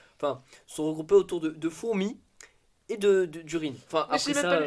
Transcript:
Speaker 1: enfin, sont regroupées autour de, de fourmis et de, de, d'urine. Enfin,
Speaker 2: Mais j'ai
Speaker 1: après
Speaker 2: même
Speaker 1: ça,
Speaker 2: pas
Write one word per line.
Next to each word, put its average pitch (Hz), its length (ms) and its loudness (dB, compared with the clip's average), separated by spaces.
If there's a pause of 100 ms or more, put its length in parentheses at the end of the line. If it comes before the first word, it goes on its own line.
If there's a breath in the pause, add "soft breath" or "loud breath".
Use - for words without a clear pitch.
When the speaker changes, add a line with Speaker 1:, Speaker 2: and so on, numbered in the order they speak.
(160 soft breath)
Speaker 1:
enfin, 135 260 -4 (240 loud breath)
sont 156 220 -4
regroupées 156 280 0
autour 180 240 2
de, 160 100 -2
de 156 180 -6
fourmis 220 520 -4 (680 loud breath)
et 226 80 -6
de, 196 280 4
de, 165 180 -10
d'urine. 156 320 -4 (120)
Enfin, 156 260 0
Speaker 2:
Mais 151 60 2
j'ai - 120 -2
Speaker 1:
après 190 120 0
Speaker 2:
même 180 100 0
Speaker 1:
ça, 175 40 4
Speaker 2:
pas 160 100 4